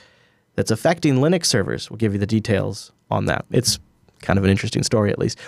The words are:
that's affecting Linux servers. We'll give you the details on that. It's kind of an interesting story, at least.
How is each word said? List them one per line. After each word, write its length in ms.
that's 160
affecting 460
Linux 300
servers. 440
We'll 80
give 160
you 60
the 80
details 640
on 160
that. 240
It's 300
kind 180
of 60
an 40
interesting 340
story, 280
at 80
least. 180